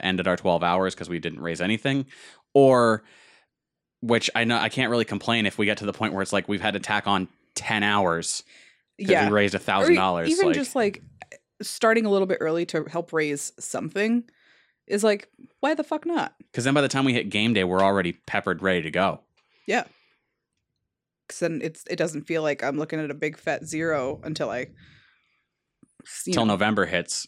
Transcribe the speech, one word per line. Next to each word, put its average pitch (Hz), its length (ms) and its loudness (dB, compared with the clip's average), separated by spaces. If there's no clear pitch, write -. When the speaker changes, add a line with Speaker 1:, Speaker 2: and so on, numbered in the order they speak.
Speaker 1:
end 92 160 0
at 92 80 -2
our 90 80 2
twelve 85 260 2
hours 90 320 0
'cause 87 140 -14
we 85 120 -4
didn't 78 200 -8
raise 82 220 -6
anything. 131 440 -2
Or, 123 500 6
which 117 340 0
I 117 80 2
know, 117 140 2
I 110 100 0
can't 123 220 -2
really 117 160 2
complain 110 400 0
if 95 120 -2
we 107 80 0
get 104 120 0
to 104 80 -8
the 101 80 -2
point 110 200 -2
where 95 80 -2
it's 95 120 -2
like 98 160 -2
we've 101 120 -2
had 104 120 -2
to 101 80 -6
tack 104 260 -2
on 95 220 0
ten 107 280 -2
hours 92 600 0
'cause - 100 -4
Speaker 2:
Yeah. 160 180 4
Speaker 1:
we 104 60 2
raised 101 200 4
Speaker 2:
Or 101 40 -2
e-, - 40 -2
Speaker 1:
a - 20 -20
thousand 262 320 4
dollars, 90 340 2
Speaker 2:
even 359 180 2
Speaker 1:
like - 80 2
Speaker 2:
just, 277 200 -4
like, 208 260 0
starting 226 440 2
a 208 40 0
little 190 180 2
bit 185 140 -2
early 170 260 0
to 156 180 -2
help 165 280 -6
raise 151 460 -2
something 220 640 -2
is 208 180 0
like, 208 240 0
why 302 140 0
the 302 80 -2
fuck 302 220 -6
not? 339 300 -4
Speaker 1:
'Cause 120 140 -4
then 135 80 2
by 147 80 4
the 135 80 2
time 135 160 2
we 131 80 4
hit 110 160 -2
game 107 240 2
day, 95 100 2
we're 92 180 2
already 98 320 2
peppered, 92 360 -4
ready 92 200 2
to 78 100 -8
go. 87 300 0
Speaker 2:
Yeah. 214 200 -2
'Cause - 100 -16
then 165 240 -2
it's, 160 260 -10
it 175 60 -6
doesn't 156 280 -4
feel 160 180 -4
like 147 220 -2
I'm 139 140 -2
looking 156 220 -4
at 151 100 -6
a 143 40 -10
big 151 240 -6
fat 160 280 -6
zero 151 580 -4
until 151 260 -6
I, 123 180 -6
you 180 80 -2
Speaker 1:
Till 120 120 2
Speaker 2:
know. 104 80 4
Speaker 1:
November 104 340 2
hits, 87 400 -4